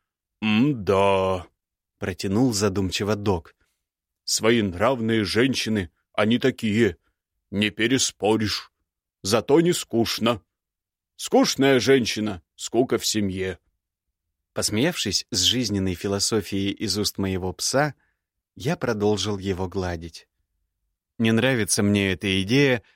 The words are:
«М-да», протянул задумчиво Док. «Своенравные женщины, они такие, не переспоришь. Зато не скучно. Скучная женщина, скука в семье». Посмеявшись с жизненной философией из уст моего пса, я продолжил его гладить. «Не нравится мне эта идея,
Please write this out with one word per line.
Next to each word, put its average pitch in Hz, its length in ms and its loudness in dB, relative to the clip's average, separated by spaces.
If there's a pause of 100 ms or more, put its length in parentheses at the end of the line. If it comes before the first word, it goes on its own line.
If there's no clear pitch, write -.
(420)
«М-да», 98 1040 2 (540)
протянул 101 520 0
задумчиво 98 600 -2
Док. 101 400 -2 (680)
«Своенравные 113 1000 0
женщины, 107 680 0 (220)
они 110 260 2
такие, 110 560 2 (560)
не 101 180 0
переспоришь. 110 1000 -2 (520)
Зато 113 380 4
не 170 100 2
скучно. 113 720 -2 (760)
Скучная 139 640 2
женщина, 107 600 0 (140)
скука 120 420 0
в - 80 -6
семье». 95 520 -4 (920)
Посмеявшись 110 800 -2
с 107 100 -2
жизненной 98 540 0
философией 98 760 -2
из 101 260 -4
уст 101 180 -4
моего 92 380 -4
пса, 143 400 -2 (600)
я 131 220 -4
продолжил 104 600 -2
его 92 280 -4
гладить. 87 600 -8 (880)
«Не 113 140 2
нравится 113 500 0
мне 101 300 2
эта 95 300 0
идея, 127 400 2 (140)